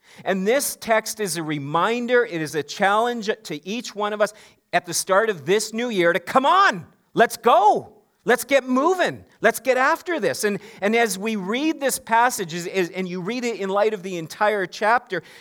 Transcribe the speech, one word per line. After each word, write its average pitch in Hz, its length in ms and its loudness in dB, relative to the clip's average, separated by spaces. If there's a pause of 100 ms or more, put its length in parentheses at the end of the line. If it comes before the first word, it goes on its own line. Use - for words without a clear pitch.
(240)
And 190 240 -2
this 269 320 0
text 220 400 -2
is 180 160 -6
a 170 60 -6
reminder, 180 840 0
it 165 160 -6
is 147 140 -6
a 151 80 -2
challenge 214 680 0 (140)
to 156 260 -10
each 220 260 -8
one 208 200 -4
of 208 80 -2
us 202 100 0 (400)
at 175 140 0
the 170 80 -8
start 208 340 2
of 170 160 -6
this 214 300 0
new 240 160 -4
year 175 240 2
to, 185 40 -2
"Come 262 280 2
on, 330 400 4 (260)
let's 226 240 4
go. 349 560 4 (360)
Let's 240 140 2
get 269 260 0
moving. 262 560 0 (160)
Let's 220 200 2
get 254 160 0
after 311 420 0
this." 170 240 -2
And, 208 160 -2 (220)
and 214 160 0
as 226 200 0
we 220 200 -4
read 254 420 -2
this 269 220 -2
passage, 226 540 0
is, 175 120 -6
is, 185 240 -2
and 185 180 -6
you 180 120 -8
read 233 240 -4
it 226 160 -4
in 196 80 -4
light 208 260 2
of 190 80 -8
the 185 140 -8
entire 196 500 -2
chapter, 208 560 -2 (180)